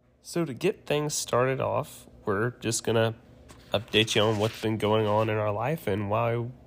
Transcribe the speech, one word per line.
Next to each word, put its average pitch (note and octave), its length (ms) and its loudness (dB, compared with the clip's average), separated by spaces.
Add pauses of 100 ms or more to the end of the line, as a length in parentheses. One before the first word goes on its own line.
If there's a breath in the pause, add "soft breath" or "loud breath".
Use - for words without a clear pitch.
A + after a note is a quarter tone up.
(220)
So E3+ 240 -4
to C3+ 80 -6
get D#3+ 320 -2
things D3 300 -2
started C3 440 2
off, A2 460 -4 (180)
we're A2 360 0
just A2+ 240 -4
gonna A2+ 320 2 (580)
update G#2+ 400 2
you A2 80 4
on A2 160 2
what's G#2+ 240 -2
been G#2+ 160 0
going G#2+ 300 2
on G#2+ 200 2
in A2 100 0
our G#2+ 140 -2
life B2 360 -4
and G2+ 240 -2
why A#2 340 0 (220)